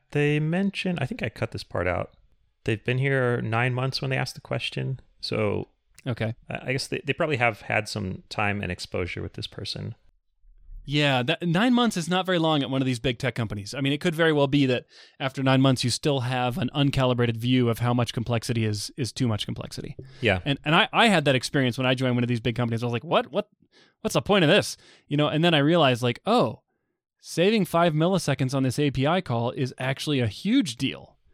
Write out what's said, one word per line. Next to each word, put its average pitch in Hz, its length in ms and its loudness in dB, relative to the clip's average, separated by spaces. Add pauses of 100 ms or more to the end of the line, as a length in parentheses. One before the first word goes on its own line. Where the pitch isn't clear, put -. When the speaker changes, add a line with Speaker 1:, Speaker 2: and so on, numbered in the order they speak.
(120)
Speaker 1:
they 147 260 2
mention, 175 640 -2
I 123 60 0
think - 180 -6
I 123 40 -4
cut - 220 -6
this - 140 -10
part 90 240 -2
out. 90 240 -2 (520)
They've 110 180 -2
been 123 140 -2
here 131 460 0
nine 120 320 0
months 127 260 -2
when 139 100 -4
they 131 60 -2
asked 131 200 -4
the - 40 -16
question. 131 600 -6 (200)
So 104 480 -4 (380)
Speaker 2:
Okay. 113 280 -4 (140)
Speaker 1:
I, - 200 -8
I 127 40 -2
guess 131 140 -4
they, - 180 -6
they 143 80 -4
probably 156 240 -2
have 117 260 0
had 107 260 -2
some 98 400 -6
time 101 340 -2
and 92 80 -4
exposure 92 520 -6
with 92 120 -10
this - 120 -10
person. 101 480 -10 (920)
Speaker 2:
Yeah, 139 360 2
that, 156 200 -2
nine 180 300 4
months 240 240 4
is 170 140 -4
not 185 160 2
very 185 120 2
long 156 240 2
at 120 60 -4
one 135 140 0
of 131 40 0
these 127 120 0
big 127 200 -2
tech 127 160 -4
companies. 104 400 -6
I 139 60 -6
mean, 135 140 0
it 151 80 -6
could 180 120 0
very 160 200 2
well 143 120 4
be 139 200 4
that 127 180 0 (340)
after 139 240 -4
nine 131 200 6
months, 135 200 4
you 127 60 0
still 139 320 -2
have 123 380 -2
an - 160 -2
uncalibrated 127 640 2
view 123 320 2
of 110 80 -2
how 120 160 0
much 123 180 0
complexity 117 540 -2
is, 104 320 -4
is 127 120 -4
too - 160 -2
much 110 200 -2
complexity. - 500 -10 (240)
Speaker 1:
Yeah. 98 240 4
Speaker 2:
And, 139 180 -2
and 151 120 0
I, 196 180 4
I 208 160 4
had 170 160 4
that 139 100 4
experience 127 440 0
when 131 80 0
I 131 80 4
joined 127 220 0
one 120 80 2
of 120 40 -4
these 120 120 0
big 120 140 -4
companies. 117 280 -2
I 123 40 -4
was 120 60 -2
like, 120 120 -4
"What? 190 280 0
What? 196 160 -2 (540)
What's 220 100 -2
the 151 80 2
point 185 240 4
of 147 60 6
this?" - 260 4 (320)
You 147 80 -2
know, 147 120 2
and 156 140 0
then 170 120 4
I 147 40 4
realized, 143 440 4
like, 120 240 -2
"Oh, 196 340 2 (580)
saving 196 460 2
five 170 300 2
milliseconds 151 600 0
on 135 80 2
this 131 160 0
A 147 120 2
P 131 160 0
I 180 160 2
call 117 300 -2
is 131 260 -4
actually 135 420 -2
a 120 60 2
huge 185 500 0
deal." 76 400 -6 (180)